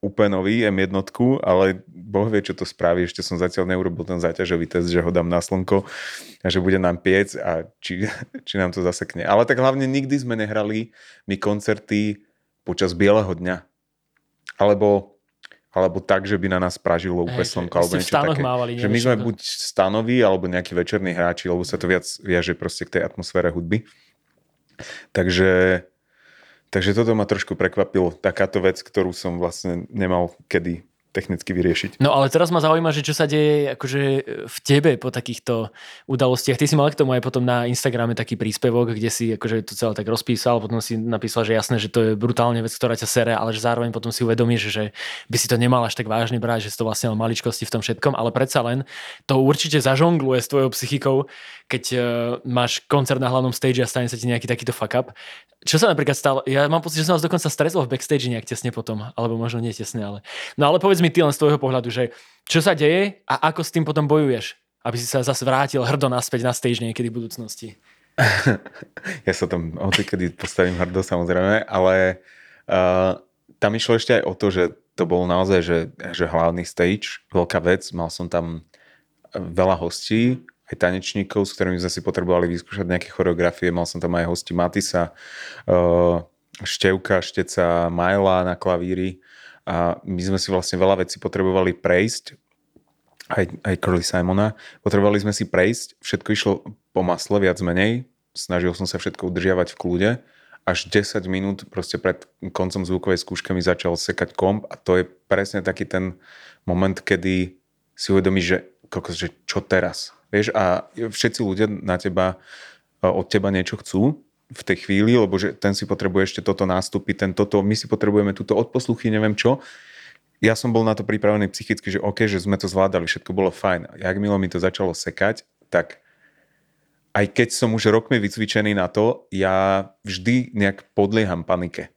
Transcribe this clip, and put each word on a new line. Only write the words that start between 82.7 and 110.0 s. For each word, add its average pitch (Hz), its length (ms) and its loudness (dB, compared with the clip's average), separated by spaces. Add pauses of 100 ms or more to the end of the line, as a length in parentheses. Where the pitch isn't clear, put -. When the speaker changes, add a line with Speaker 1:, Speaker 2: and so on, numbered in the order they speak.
Speaker 1:
nejaké 87 260 -2
choreografie, 87 580 0
mal 85 160 0
som - 140 -8
tam 87 160 -2
aj 87 120 0
hosti 87 260 -4
Matisa, 87 600 -2 (500)
eh, 87 540 4 (380)
Števka, 95 640 0
Šteca, 85 720 0
Majla 92 560 2
na 90 100 -2
klavíri 92 640 -2 (440)
a 85 380 -2
my 92 200 -6
sme 95 160 0
si - 120 -4
vlastne 92 260 -2
veľa 92 260 4
vecí 90 160 -4
potrebovali 95 560 0
prejsť, 90 600 0 (960)
aj, 98 160 0 (180)
aj 95 160 0
Curly 90 240 2
Simona, 92 500 0 (280)
potrebovali 104 380 4
sme 101 120 0
si 101 140 -4
prejsť, 92 540 0
všetko - 320 -6
išlo 104 220 2 (380)
po 92 100 0
masle, 90 380 0
viac 92 200 2
menej, 95 460 0 (260)
snažil 90 420 -2
som 95 120 -6
sa 90 120 -6
všetko - 280 -8
udržiavať 90 460 0
v - 80 -20
kľude, 90 320 2 (520)
až 90 240 0
desať 101 400 0
minút 95 400 -4
proste - 300 -8
pred 90 260 -2 (260)
koncom 92 340 -4
zvukovej 90 360 -2
skúšky - 320 -8
mi 92 100 -2
začal 87 340 0
sekať - 380 -4
komp 101 340 0
a - 80 -14
to - 200 0
je 90 100 2 (220)
presne 98 340 -2
taký 92 240 -4
ten 92 340 -6 (460)
moment, 92 300 2
kedy 92 600 -2 (360)
si - 160 -10
uvedomíš, 95 380 2
že 90 120 2 (280)
kokos, 87 300 -10
že 87 120 -6 (140)
čo - 160 -6
teraz? 90 540 -2 (160)